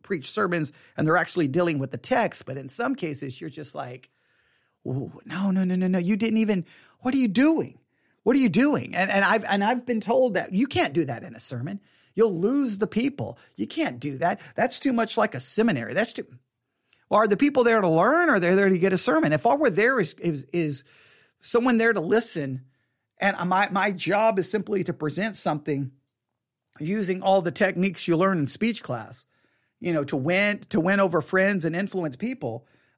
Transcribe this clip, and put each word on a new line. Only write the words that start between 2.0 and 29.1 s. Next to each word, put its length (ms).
but 100
in 120
some 280
cases 440
you're 100
just 240
like, 340
"Ooh, 260
no, 240
no, 120
no, 140
no, 100
no. 120
You 180
didn't 220
even, 260
what 140
are 40
you 100
doing? 500
What 120
are 60
you 80
doing?" 480
And, 140
and 160
I've, 180
and 180
I've 220
been 160
told 340
that 200
you 120
can't 280
do 100
that 180
in 140
a 40
sermon. 400
You'll 200
lose 440
the 80
people. 520
You 100
can't 340
do 180
that. 220
That's 260
too 140
much 240
like 160
a 60
seminary. 520
That's 220
too, 120
well, 120
are 80
the 80
people 260
there 180
to 80
learn, 400
or 60
are 60
they 140
there 140
to 100
get 140
a 60
sermon? 340
If 140
all 120
we're 120
there 300
is, 140
is, 380
is 320
someone 360
there 160
to 80
listen, 640
and 180
my, 220
my 220
job 480
is 100
simply 320
to 100
present 440
something 560
using 420
all 200
the 100
techniques 560
you 80
learn 220
in 100
speech 340
class, 440